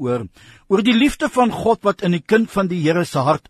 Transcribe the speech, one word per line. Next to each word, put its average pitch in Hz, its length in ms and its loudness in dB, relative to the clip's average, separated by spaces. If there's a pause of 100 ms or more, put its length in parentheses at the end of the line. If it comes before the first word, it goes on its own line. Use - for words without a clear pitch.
oor, 123 220 -4 (500)
oor 190 120 4
die 233 120 2
liefde 277 320 0
van 247 240 0
God 220 320 -2
wat 202 220 -2
in 175 100 0
die 165 80 -6
kind 226 240 2
van 196 220 -2
die 180 100 -4
Here 165 240 2
se 143 160 -4
hart 139 300 0